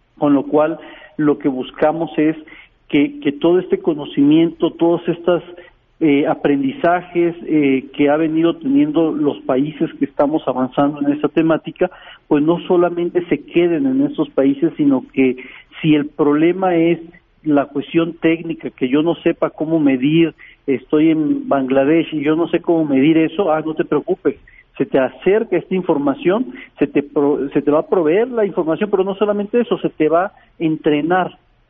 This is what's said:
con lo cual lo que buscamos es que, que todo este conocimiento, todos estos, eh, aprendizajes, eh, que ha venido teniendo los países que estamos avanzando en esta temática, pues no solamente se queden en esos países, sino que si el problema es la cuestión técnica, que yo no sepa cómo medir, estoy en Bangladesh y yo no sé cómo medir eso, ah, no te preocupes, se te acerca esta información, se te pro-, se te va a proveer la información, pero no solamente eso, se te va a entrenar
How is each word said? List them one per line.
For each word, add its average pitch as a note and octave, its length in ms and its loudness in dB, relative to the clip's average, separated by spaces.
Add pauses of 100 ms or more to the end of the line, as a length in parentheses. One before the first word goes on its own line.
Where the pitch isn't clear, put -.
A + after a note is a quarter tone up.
(180)
con D3 160 2
lo C3+ 80 2
cual D3+ 380 0 (360)
lo D3 220 2
que D3 100 -2
buscamos D3+ 720 -2
es D#3 160 2 (540)
que, C#3+ 320 0
que D3 100 -2
todo E3 300 2
este F#3 180 -2
conocimiento, D#3 920 0
todos E3+ 340 0
estos, F3 340 0 (600)
eh, C#3+ 260 2
aprendizajes, E3 1080 0 (100)
eh, C#3 380 2 (120)
que C#3+ 140 2
ha D3 60 2
venido D#3+ 400 0
teniendo D3 560 2
los C#3+ 320 -2
países D3 440 -2 (120)
que C#3 60 -2
estamos D3 420 -2
avanzando C#3+ 520 -2
en C#3+ 120 0
esta D3 160 -2
temática, D#3+ 640 -2 (340)
pues D3 160 2
no E3+ 240 2
solamente F3 640 0
se - 160 -2
queden E3+ 420 0
en C3+ 200 2
esos C#3+ 240 -4
países, C#3 460 0
sino C#3 360 2
que C3 240 2 (440)
si D#3 140 2
el D3 120 0
problema E3 680 0
es E3 240 2 (460)
la C#3+ 220 2
cuestión E3 480 -4
técnica, E3 560 -2
que - 180 -4
yo D3 140 2
no E3 200 0
sepa - 280 -2
cómo D#3+ 280 -2
medir, D3 560 2 (320)
estoy D3+ 440 2
en D3 380 -2
Bangladesh C3+ 640 0
y D3 100 -4
yo D#3 100 2
no E3 140 0
sé E3+ 100 0
cómo E3 260 0
medir C#3+ 320 2
eso, D#3+ 360 0
ah, D#3 120 -2
no D#3 100 -6
te D#3+ 100 -4
preocupes, D3+ 560 -2 (380)
se C#3 80 -2
te D3+ 120 0
acerca F3+ 600 0
esta - 160 -6
información, F3+ 800 -2 (240)
se C#3+ 80 0
te C#3+ 160 0
pro-, C#3+ 480 -2
se D3+ 100 -2
te D3 100 -2
va D3+ 100 2
a - 60 -4
proveer F#3 420 0
la A#3 180 -2
información, F3+ 440 -2
pero F#3+ 140 0
no G3 120 -6
solamente G#3 440 -2
eso, G#3 180 -2
se D#3 120 -4
te D#3 180 0
va E3 160 2
a G#3 80 -6 (260)
entrenar D#3+ 800 0 (340)